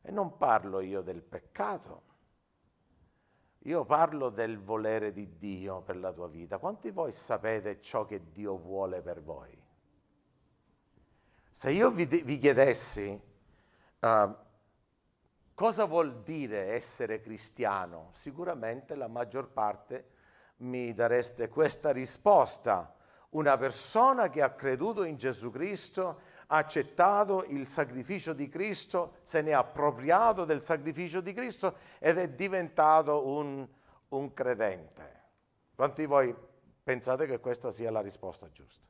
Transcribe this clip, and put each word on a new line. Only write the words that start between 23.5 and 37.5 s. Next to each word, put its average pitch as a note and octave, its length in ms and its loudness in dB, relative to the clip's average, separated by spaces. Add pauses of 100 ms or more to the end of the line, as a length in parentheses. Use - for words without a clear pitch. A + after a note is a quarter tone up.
persona A3+ 720 2
che D3 140 0
ha C3 100 4
creduto F3 520 -2
in D#3 120 -6
Gesù A#2+ 340 -4
Cristo, F3 680 -6 (280)
ha D#3 100 4
accettato F#3 840 2
il C#3 220 -6
sacrificio D3 680 -4
di C#3+ 160 -6
Cristo, F3 720 -4
se - 180 0
ne D3+ 100 -2
è D3 40 4
appropriato D3+ 880 2
del D3+ 180 0
sacrificio D#3+ 600 -4
di F#3 100 -8
Cristo G3 460 -4 (200)
ed E3 200 4
è F3+ 100 -2
diventato D#3 1000 4
un, C#3 400 -4 (420)
un C#3 260 -6
credente. G#2 880 -4 (520)
Quanti C#3 280 -2
di D#3 40 -2
voi C3+ 300 4 (460)
pensate C3 440 -2
che B2+ 140 -4
questa B2 300 -4